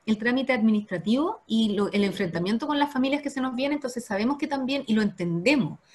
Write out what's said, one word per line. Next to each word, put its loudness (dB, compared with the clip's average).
el 2
trámite 0
administrativo 0
y 0
lo, 0
el 2
enfrentamiento -2
con 0
las 2
familias 0
que -4
se -8
nos -2
viene, -2
entonces -6
sabemos -2
que -4
también, -2
y 2
lo 4
entendemos, 0